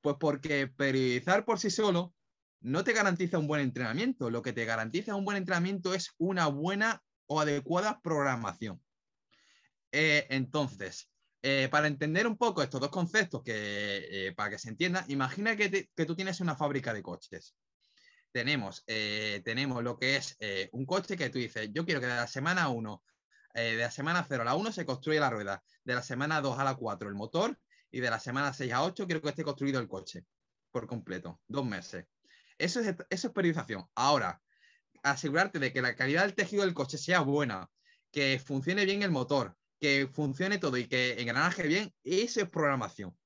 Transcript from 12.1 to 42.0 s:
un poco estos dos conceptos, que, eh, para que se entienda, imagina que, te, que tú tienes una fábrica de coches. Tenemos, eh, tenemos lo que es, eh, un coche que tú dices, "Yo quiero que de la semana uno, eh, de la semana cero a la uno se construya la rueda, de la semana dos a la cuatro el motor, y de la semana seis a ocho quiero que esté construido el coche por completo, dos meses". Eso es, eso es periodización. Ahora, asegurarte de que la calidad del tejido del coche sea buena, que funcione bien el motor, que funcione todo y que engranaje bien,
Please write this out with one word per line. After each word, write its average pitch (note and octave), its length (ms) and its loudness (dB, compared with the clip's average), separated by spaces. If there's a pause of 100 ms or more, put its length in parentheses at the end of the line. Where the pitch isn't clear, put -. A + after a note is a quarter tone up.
un A3 100 0
poco G3+ 260 2
estos C3+ 180 -2
dos C#3+ 100 -2
conceptos, F#3+ 520 0
que, G2+ 840 -4
eh, F#2 40 -6
para G#2 180 -4
que G2+ 80 -8
se - 100 -12
entienda, F3 400 -2
imagina C#3 480 0
que, G#3 120 2
te, F#3+ 260 -2
que E3 120 0
tú E3 80 -4
tienes F#3 260 -4
una E3 160 0
fábrica C3+ 380 -2
de G2+ 80 -6
coches. - 540 -12 (760)
Tenemos, A#2+ 540 -2
eh, G#2+ 580 -2
tenemos B2 380 -2
lo A#2+ 160 -4
que C3 180 2
es, C3+ 240 -4
eh, G2 320 -4
un C3 140 -6
coche F#3 300 -2
que C#3+ 140 -2
tú C3 80 -4
dices, A2 340 -6
"Yo D#3 120 -2
quiero E3 160 -2
que B2 60 -4
de A#2+ 100 -2
la A#2+ 100 -2
semana D#3+ 420 0
uno, A2+ 340 -4 (520)
eh, A#2 220 0
de A#2 60 0
la A#2+ 80 0
semana E3+ 380 -2
cero C3 140 0
a - 20 0
la B2 100 2
uno G#3+ 180 0
se F3 120 -4
construya C#3 360 0
la C#3 100 4
rueda, G2+ 320 -4 (220)
de B2 100 -2
la A#2+ 80 -2
semana D3 380 -2
dos C3 180 -2
a C#3 60 0
la C3+ 100 2
cuatro G#2+ 340 -6
el G2+ 60 -6
motor, E3 440 -2 (320)
y A#2 100 -6
de B2 100 0
la A2+ 100 0
semana C3+ 320 -2
seis C3 200 -4
a B2 100 2
ocho F#3 240 -2
quiero D#3+ 160 -2
que D3 80 -2
esté D3+ 140 -4
construido C#3 360 0
el G#2 80 -6
coche F#2+ 360 -12 (460)
por A2+ 160 -6
completo, F2+ 600 -8
dos C3+ 180 -2
meses". F#2 420 -6 (520)
Eso F3+ 220 0
es, G#3 140 0 (160)
eso F#3+ 180 -2
es - 40 -6
periodización. D3+ 600 0
Ahora, A#2+ 460 2 (600)
asegurarte D#3 560 2
de C3 140 0
que C3 80 0
la B2 140 0
calidad C#3+ 280 2
del G3+ 120 0
tejido G3+ 300 0
del F3+ 100 2
coche D3 240 -4
sea F3 220 4
buena, C3+ 500 0 (400)
que C3+ 340 2
funcione D#3 400 0
bien G3 180 2
el G3 80 2
motor, C#3+ 460 2 (220)
que C#3 340 4
funcione D3+ 460 0
todo D3 180 0
y B2 120 -2
que B2 320 0
engranaje D3+ 460 0
bien, F#3+ 360 2